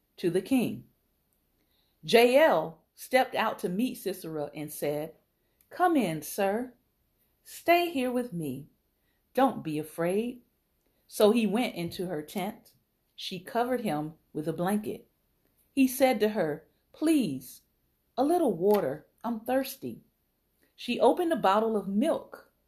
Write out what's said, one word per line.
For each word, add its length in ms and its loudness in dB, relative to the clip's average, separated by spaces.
to 120 -2
the 120 0
king. 440 0
Jael 760 4
stepped 400 0
out 240 -2
to 100 -4
meet 280 -2
Sisera 580 -8
and 160 -10
said, 420 -6
"Come 260 0
in, 260 0
sir. 520 -4
Stay 460 0
here 220 -2
with 220 -4
me. 360 -8
Don't 300 0
be 140 -6
afraid." 640 -4
So 220 6
he 160 4
went 280 -2
into 320 -6
her 140 -6
tent. 520 -8
She 240 -10
covered 420 -2
him 340 -4
with 140 -6
a 60 0
blanket. 540 -4
He 160 4
said 320 2
to 100 2
her, 380 -4
"Please, 720 -2
a 80 2
little 280 2
water. 540 0
I'm 160 -6
thirsty." 640 -6
She 240 -6
opened 320 4
a 60 0
bottle 400 2
of 100 -6
milk 640 -2